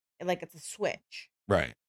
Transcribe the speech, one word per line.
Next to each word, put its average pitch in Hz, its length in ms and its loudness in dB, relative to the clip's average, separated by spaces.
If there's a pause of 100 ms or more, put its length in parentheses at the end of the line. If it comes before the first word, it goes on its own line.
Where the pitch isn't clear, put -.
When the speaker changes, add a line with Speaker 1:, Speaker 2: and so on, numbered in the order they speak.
(220)
Speaker 1:
Like, 175 200 0
it's 165 120 -12
a 156 60 -20
switch. - 720 -6 (180)
Speaker 2:
Right. 78 260 4 (140)